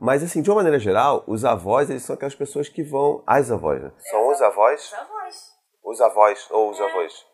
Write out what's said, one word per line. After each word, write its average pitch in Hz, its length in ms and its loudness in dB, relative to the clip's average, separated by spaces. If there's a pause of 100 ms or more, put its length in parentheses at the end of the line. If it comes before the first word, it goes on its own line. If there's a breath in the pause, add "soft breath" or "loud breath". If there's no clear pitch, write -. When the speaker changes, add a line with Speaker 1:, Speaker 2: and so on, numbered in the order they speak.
Speaker 1:
Mas, 135 220 0
assim, 170 180 -4
de 160 100 0
uma 208 60 4
maneira 165 220 4
geral, 110 480 2
os 110 180 -4
avós, 117 460 0
eles 131 120 -8
são 139 120 -10
aquelas 139 200 -8
pessoas 147 340 -6
que - 140 -8
vão, 143 440 -2
as 123 240 2
avós, 78 320 -2
né? 69 100 -14 (180)
São 113 200 2
os 139 100 -2
avós? 110 400 4
Speaker 2:
Os - 140 -16
avós. 381 420 -12 (480)
Speaker 1:
Os 113 160 -8
avós, 104 500 4
ou 107 200 0
os 98 100 -10
Speaker 2:
É. 104 40 -2
Speaker 1:
avós? 90 280 -4 (220)